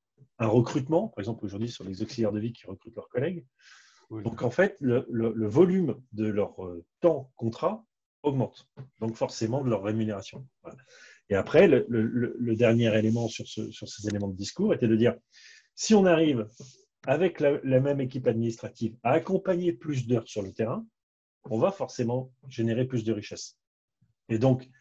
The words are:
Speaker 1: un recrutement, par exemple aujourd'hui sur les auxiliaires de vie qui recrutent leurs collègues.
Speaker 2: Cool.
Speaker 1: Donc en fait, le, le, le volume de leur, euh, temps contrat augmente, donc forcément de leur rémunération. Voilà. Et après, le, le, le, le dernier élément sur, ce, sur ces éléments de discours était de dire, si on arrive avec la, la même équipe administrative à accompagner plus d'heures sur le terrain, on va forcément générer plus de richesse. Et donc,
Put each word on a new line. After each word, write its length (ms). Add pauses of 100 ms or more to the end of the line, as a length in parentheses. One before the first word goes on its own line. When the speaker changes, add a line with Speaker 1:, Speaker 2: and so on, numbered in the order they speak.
(380)
Speaker 1:
un 100
recrutement, 600
par 120
exemple 240
aujourd'hui 240
sur 160
les 180
auxiliaires 300
de 80
vie 120
qui 140
recrutent 300
leurs 120
collègues. 380 (600)
Speaker 2:
Cool. 140
Speaker 1:
Donc 200
en 80
fait, 300
le, 300
le, 240
le 140
volume 480 (160)
de 140
leur, 380
euh, 200 (160)
temps 360
contrat 500 (360)
augmente, 460 (320)
donc 160
forcément 480
de 60
leur 120
rémunération. 640 (160)
Voilà. 140 (540)
Et 60
après, 320
le, 200
le, 140
le, 360
le 180
dernier 420
élément 300
sur, 180
ce, 240
sur 180
ces 200
éléments 200
de 80
discours 380
était 140
de 80
dire, 200 (580)
si 200
on 100
arrive 440 (580)
avec 340
la, 220
la 180
même 200
équipe 260
administrative 680 (100)
à 80
accompagner 600
plus 340
d'heures 220
sur 140
le 100
terrain, 320 (600)
on 140
va 140
forcément 580 (180)
générer 360
plus 200
de 80
richesse. 440 (720)
Et 100
donc, 300 (120)